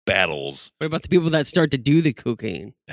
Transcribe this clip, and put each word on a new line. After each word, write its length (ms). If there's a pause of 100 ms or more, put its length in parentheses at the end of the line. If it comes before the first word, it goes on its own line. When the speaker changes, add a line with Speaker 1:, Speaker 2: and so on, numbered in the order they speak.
Speaker 1:
battles. 720
Speaker 2:
What 80
about 160
the 60
people 220
that 160
start 260
to 60
do 240
the 100
cocaine? 600 (180)